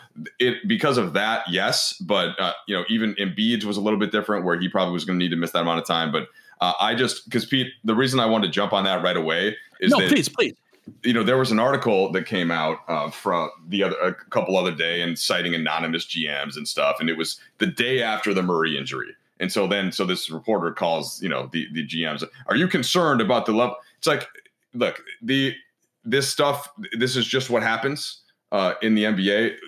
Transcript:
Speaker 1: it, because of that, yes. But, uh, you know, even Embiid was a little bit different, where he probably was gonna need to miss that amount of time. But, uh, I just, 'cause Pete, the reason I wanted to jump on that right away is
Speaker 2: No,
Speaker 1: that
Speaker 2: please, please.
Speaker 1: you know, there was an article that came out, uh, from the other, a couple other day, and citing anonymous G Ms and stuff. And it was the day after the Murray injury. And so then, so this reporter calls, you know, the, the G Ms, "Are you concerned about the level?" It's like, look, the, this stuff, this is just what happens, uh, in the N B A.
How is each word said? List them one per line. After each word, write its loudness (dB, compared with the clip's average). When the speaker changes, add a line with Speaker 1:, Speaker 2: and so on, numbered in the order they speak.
Speaker 1:
it, 0
because 2
of 0
that, 0
yes. 0
But, 0
uh, 0
you -2
know, -2
even 0
Embiid 0
was -2
a -2
little 2
bit 0
different, 0
where 0
he -2
probably 0
was -4
gonna 0
need 0
to 0
miss -4
that 0
amount 0
of -10
time. 0
But, -4
uh, 2
I 2
just, -2
'cause -2
Pete, 0
the 2
reason 2
I 4
wanted 4
to -6
jump 0
on 2
that 2
right 2
away 0
is 6
Speaker 2:
No, 6
Speaker 1:
that 4
Speaker 2:
please, 4
please. -2
Speaker 1:
you 4
know, 4
there 4
was 2
an 4
article 2
that -2
came 0
out, 0
uh, -2
from -2
the 0
other, 0
a 0
couple -2
other 2
day, -2
and -4
citing -2
anonymous -2
G -4
Ms -6
and -8
stuff. 0
And -2
it -2
was -6
the 2
day 0
after -2
the 2
Murray 0
injury. -8
And -2
so 2
then, 0
so -2
this -2
reporter -2
calls, -2
you -4
know, -4
the, -4
the -6
G -6
Ms, -4
"Are 0
you 2
concerned 2
about 2
the 2
level?" 2
It's -4
like, 0
look, -2
the, 0
this 0
stuff, 0
this 0
is 0
just -2
what 4
happens, -2
uh, 2
in 4
the 4
N 2
B 2
A. 2